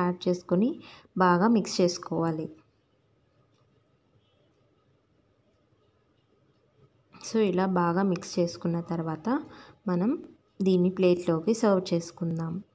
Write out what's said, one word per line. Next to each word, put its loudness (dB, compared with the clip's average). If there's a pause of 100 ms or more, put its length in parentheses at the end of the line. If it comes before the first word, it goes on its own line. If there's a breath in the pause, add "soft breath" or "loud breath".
యాడ్ 0
చేసుకొని 0 (560 loud breath)
బాగా 4
మిక్స్ -2
చేసుకోవాలి. -2 (4000)
So, -6 (140)
ఇలా 0 (140)
బాగా 0 (100)
మిక్స్ -8
చేసుకున్న -2 (140)
తర్వాత -4 (640 loud breath)
మనం 0 (560)
దీన్ని 4
ప్లేట్లోకి 2
సర్వ్ 4
చేసుకుందాం. -4 (240)